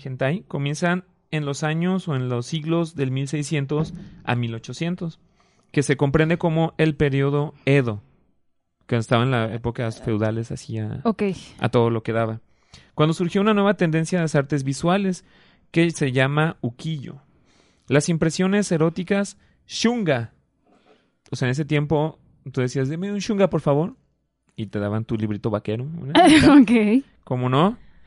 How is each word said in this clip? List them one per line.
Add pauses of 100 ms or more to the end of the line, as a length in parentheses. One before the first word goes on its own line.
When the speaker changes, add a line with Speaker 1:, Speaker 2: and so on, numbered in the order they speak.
Speaker 1:
hentai
comienzan (260)
en
los
años
o
en
los
siglos
del
mil
seiscientos (320)
a
mil
ochocientos, (500)
que
se
comprende
como
el
periodo (100)
Edo, (840)
que
estaba
en
las
épocas
feudales
así
a,
Speaker 2:
Ok. (360)
Speaker 1:
a
todo
lo
que
daba. (520)
Cuando
surgió
una
nueva
tendencia
en
las
artes
visuales (480)
que
se
llama
ukiyo. (680)
Las
impresiones
eróticas (280)
shunga. (1000)
O
sea,
en
ese
tiempo (320)
tú
decías,
"Deme
un
shunga,
por
favor." (600)
Y
te
daban
tu
librito
vaquero,
¿no?
Speaker 2:
<laughs>
Ok. (180)
Speaker 1:
¿Cómo
no? (300)